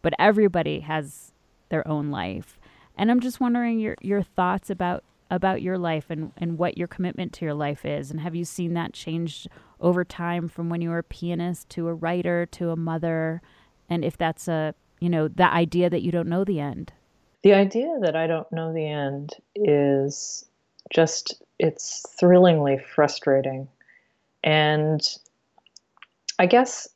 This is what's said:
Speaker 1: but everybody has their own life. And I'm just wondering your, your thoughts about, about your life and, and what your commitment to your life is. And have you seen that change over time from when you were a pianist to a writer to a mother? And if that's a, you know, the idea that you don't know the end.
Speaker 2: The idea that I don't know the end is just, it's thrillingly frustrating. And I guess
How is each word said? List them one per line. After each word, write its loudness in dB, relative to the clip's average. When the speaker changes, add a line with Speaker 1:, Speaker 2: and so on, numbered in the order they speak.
Speaker 1:
but 2
everybody 4
has -8
their -4
own -2
life. -8
And 2
I'm 4
just -6
wondering 0
your, -4
your 0
thoughts -2
about, -4
about 0
your -2
life -4
and, -6
and -4
what -2
your -4
commitment -6
to -10
your -4
life -6
is. -6
And -8
have -8
you -4
seen -6
that -4
change -8
over 2
time -6
from -8
when -4
you -4
were -2
a -4
pianist -6
to -6
a -4
writer -2
to -4
a -4
mother? -2
And -2
if -4
that's -2
a, -2
you 0
know, 2
the 4
idea 2
that -2
you -2
don't -2
know -2
the -2
end. -8
Speaker 2:
The 8
idea 2
that 0
I 0
don't -2
know -6
the -4
end -6
is 2
just, 0
it's -2
thrillingly 6
frustrating. 0
And 2
I 6
guess 4